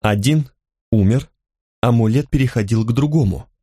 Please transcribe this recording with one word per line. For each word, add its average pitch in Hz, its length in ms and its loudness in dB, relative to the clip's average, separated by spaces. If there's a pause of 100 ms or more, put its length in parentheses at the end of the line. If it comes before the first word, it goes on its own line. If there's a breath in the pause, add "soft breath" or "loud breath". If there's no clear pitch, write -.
Один 110 480 0 (420)
умер, 110 380 0 (520)
амулет 113 480 0
переходил 113 560 -2
к 117 80 -4
другому. 135 560 -2 (140)